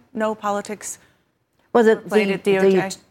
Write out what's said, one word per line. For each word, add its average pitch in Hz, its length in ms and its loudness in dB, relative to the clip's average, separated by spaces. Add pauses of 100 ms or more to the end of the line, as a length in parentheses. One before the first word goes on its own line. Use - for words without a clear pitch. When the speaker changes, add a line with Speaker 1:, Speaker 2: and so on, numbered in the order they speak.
(160)
Speaker 1:
no 220 200 -4
politics 202 640 -8 (760)
Speaker 2:
Well, 233 100 4
the, 220 120 4
Speaker 1:
were - 40 -6
played 196 280 0
Speaker 2:
the, 196 60 -2
Speaker 1:
at 185 100 -8
D 196 140 2
O 190 120 4
J? 190 100 4
Speaker 2:
the 190 160 -6 (140)